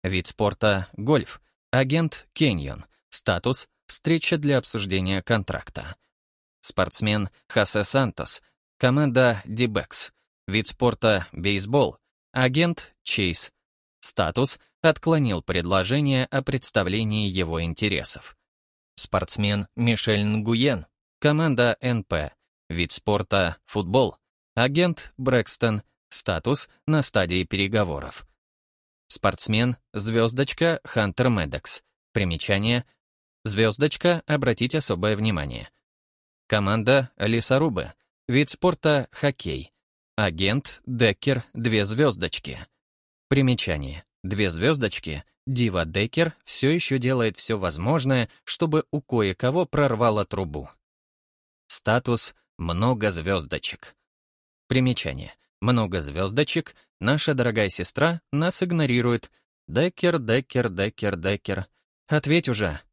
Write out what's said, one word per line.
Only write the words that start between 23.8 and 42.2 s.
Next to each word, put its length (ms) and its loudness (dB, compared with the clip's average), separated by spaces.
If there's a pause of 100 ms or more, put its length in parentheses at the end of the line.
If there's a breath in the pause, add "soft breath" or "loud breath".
Агент 640 0
Брэкстон. 640 0 (260)
Статус – 600 -2 (180 soft breath)
на 160 2
стадии 420 0
переговоров. 840 -2 (800)
Спортсмен – 680 0 (160)
звёздочка, 920 0
Хантер 460 0
Медекс. 520 -2 (300)
Примечание. 720 0 (600)
Звёздочка – 840 2
обратить 480 0
особое 420 0
внимание. 540 -2 (760)
Команда – 720 2
лесорубы. 760 0 (360)
Вид 220 2
спорта – 600 0
хоккей. 600 -4 (440)
Агент 680 0
Деккер – 600 0 (100)
две 300 2
звёздочки. 840 -2 (600)